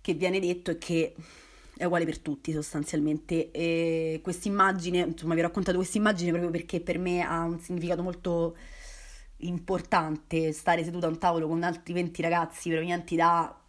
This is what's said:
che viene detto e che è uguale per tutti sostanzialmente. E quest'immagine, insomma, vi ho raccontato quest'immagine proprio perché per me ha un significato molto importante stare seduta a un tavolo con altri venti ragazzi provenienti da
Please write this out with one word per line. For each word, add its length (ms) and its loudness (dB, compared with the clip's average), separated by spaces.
che 140 0
viene 240 2
detto 320 0
e 80 -4
che 340 0
è 80 -2
uguale 180 2
per 140 -2
tutti 340 -6
sostanzialmente. 1000 -2
E 720 0
quest'immagine, 800 2
insomma, 340 -2
vi 60 4
ho 20 4
raccontato 340 0
quest'immagine 540 2
proprio 180 0
perché 320 -4
per 160 -2
me 240 0
ha 220 -2
un 160 -2
significato 420 -4
molto 560 -2
importante 1120 0
stare 320 2
seduta 220 -2
a 40 2
un 100 -4
tavolo 280 2
con 140 0
altri 320 -4
venti 300 -2
ragazzi 460 0
provenienti 460 -2
da 400 4